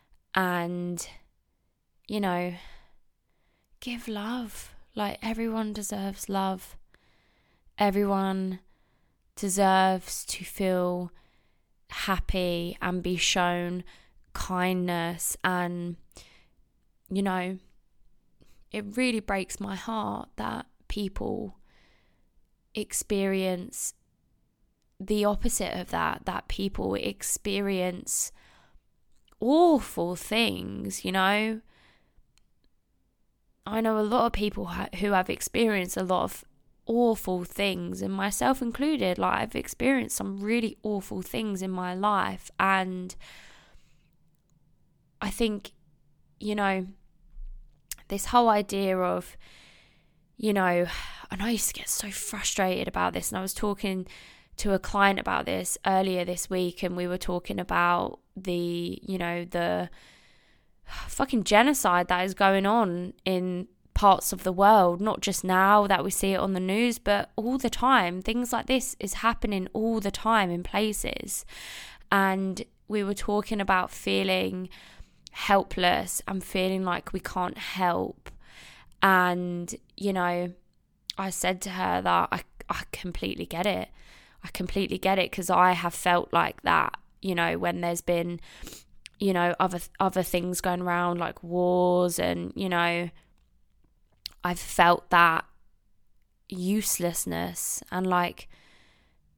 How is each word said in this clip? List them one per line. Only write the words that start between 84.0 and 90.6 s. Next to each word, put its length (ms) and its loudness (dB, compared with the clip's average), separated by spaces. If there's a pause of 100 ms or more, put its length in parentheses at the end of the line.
I 80 -12
completely 460 -2
get 200 4
it, 140 0
'cause 180 -4
I 220 8
have 220 -2
felt 380 2
like 300 2
that, 340 2 (240)
you 140 -2
know, 240 0
when 220 -2
there's 220 -2
been, 380 0 (800)
you 140 2
know, 260 2
other, 220 0 (180)
other 240 2
things 380 -2